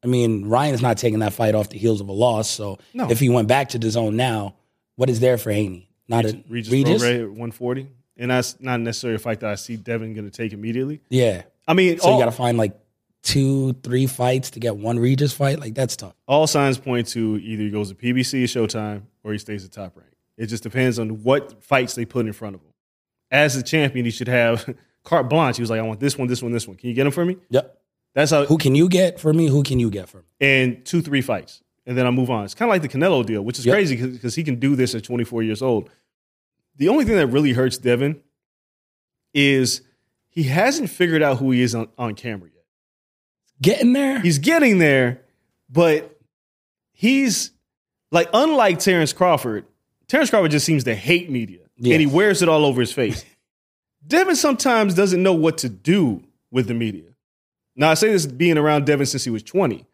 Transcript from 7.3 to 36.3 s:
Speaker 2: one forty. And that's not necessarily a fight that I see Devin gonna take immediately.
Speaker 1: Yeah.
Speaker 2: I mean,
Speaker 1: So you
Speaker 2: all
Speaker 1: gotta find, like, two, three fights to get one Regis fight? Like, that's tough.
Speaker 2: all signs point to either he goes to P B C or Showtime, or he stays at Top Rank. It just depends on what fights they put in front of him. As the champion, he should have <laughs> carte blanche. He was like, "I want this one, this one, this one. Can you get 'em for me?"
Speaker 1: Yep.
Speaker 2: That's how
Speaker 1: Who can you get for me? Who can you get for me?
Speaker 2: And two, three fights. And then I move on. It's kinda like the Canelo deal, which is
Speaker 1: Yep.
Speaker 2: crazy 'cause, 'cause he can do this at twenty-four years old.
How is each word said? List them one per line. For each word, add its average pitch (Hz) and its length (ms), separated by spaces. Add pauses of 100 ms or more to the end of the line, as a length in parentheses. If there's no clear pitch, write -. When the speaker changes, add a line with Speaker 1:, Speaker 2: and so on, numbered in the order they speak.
Speaker 2:
one 113 200
forty. 131 380 (260)
And 123 160
that's 127 300
not 127 180
necessarily 117 360
a 107 40
fight 110 220
that 110 80
I 104 60
see 113 220
Devin 113 360
gonna 104 160
take 107 240
immediately. 120 560
Speaker 1:
Yeah. 117 340 (240)
Speaker 2:
I 160 60
mean, 180 260
Speaker 1:
So - 80
you 131 60
Speaker 2:
all 127 60
Speaker 1:
gotta 117 120
find, 120 260
like, 107 200 (460)
two, 135 500 (100)
three 127 240
fights 127 440
to - 100
get 113 160
one 117 220
Regis 131 340
fight? 143 260
Like, 120 160
that's 131 220
tough. 95 180 (120)
Speaker 2:
all 151 200
signs 139 300
point 120 320
to 107 280
either 107 260
he 107 60
goes 104 200
to 95 60
P 120 180
B 127 100
C 127 200
or 120 40
Showtime, 107 540 (220)
or 107 100
he 104 40
stays 101 280
at 92 80
Top 95 240
Rank. - 140 (260)
It 113 100
just 110 160
depends 123 360
on 110 240
what 135 400
fights 127 320
they 120 100
put 120 200
in 107 80
front 101 220
of 85 60
him. 76 60 (640)
As 143 240
the 127 80
champion, 131 420
he 117 60
should 117 180
have 117 360 (240)
<laughs> - 140
carte 165 260
blanche. 151 280
He 120 40
was 113 80
like, 110 100
"I 110 40
want 110 160
this 139 180
one, 127 120
this 120 120
one, 120 120
this 117 160
one. 95 80
Can - 120
you 117 60
get 131 100
'em 143 60
for 175 140
me?" 180 100 (140)
Speaker 1:
Yep. - 260 (400)
Speaker 2:
That's 143 160
how 147 140
Speaker 1:
Who 151 120
can 139 160
you 160 160
get 180 300
for 156 120
me? 165 160
Who 143 140
can 135 180
you 117 120
get 95 180
for - 80
me? 90 60 (180)
Speaker 2:
And 131 420
two, 170 200
three 139 180
fights. 113 400 (240)
And 123 100
then 127 120
I - 20
move 127 220
on. 110 120
It's 98 120
kinda 233 140
like 190 120
the 143 80
Canelo 147 340
deal, 107 200
which 117 160
is 113 80
Speaker 1:
Yep. 127 80
Speaker 2:
crazy 170 220
'cause, 127 220
'cause 120 160
he 165 80
can 147 120
do 139 200
this 123 200
at 107 80
twenty-four 117 400
years 110 180
old. 120 280 (880)